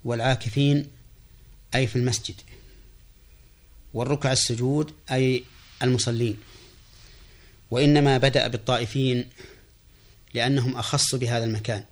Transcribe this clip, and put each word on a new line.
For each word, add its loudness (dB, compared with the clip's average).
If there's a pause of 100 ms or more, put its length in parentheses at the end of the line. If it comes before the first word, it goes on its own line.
والعاكفين 0 (880)
أي 2
في -8
المسجد، -2 (1600)
والركع -2
السجود -2 (180)
أي 2 (400)
المصلين. 0 (1300)
وإنما 4
بدأ 2
بالطائفين -2 (1040)
لأنهم 0
أخص -2
بهذا -2
المكان -4